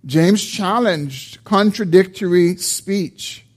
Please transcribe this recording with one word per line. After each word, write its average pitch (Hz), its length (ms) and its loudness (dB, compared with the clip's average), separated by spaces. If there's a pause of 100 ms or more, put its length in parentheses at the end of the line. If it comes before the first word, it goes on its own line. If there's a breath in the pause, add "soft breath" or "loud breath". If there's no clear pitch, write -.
James 170 380 2
challenged 180 1000 -4
contradictory 185 1120 2
speech - 880 -8 (100)